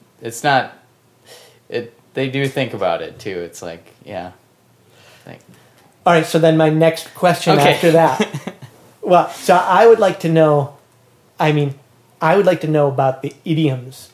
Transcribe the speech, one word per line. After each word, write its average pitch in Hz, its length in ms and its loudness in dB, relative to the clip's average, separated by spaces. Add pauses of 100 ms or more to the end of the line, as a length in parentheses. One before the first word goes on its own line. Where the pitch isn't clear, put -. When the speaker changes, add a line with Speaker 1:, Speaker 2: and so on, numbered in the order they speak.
(200)
Speaker 1:
it's 113 240 -12
not, 131 300 0 (960)
it, - 240 -8 (220)
they 135 140 -6
do 135 180 -4
think 131 260 -6
about 90 300 -4
it, 80 160 -16
too. 95 220 -10
It's 85 220 -14
like, 85 320 -16 (100)
yeah. 90 280 -14 (920)
Like - 140 -20 (640)
Speaker 2:
All 180 80 4
right, 160 140 2
so - 140 -2
then 160 160 4
my 160 120 4
next 160 460 0
question 170 440 0
Speaker 1:
Okay. 143 160 4
Speaker 2:
after 170 180 2
that. 160 640 0 (100)
Speaker 1:
<laughs> - 380 -20
Speaker 2:
Well, 175 280 2
so - 240 0
I 190 320 4
would 220 140 6
like 190 200 0
to 170 80 -4
know, 151 480 2 (600)
I 156 140 0
mean, 143 220 -2 (460)
I 170 160 2
would 196 100 2
like 185 160 0
to 156 60 -6
know 151 200 2
about 131 340 -2
the 139 100 -10 (120)
idioms 131 680 -4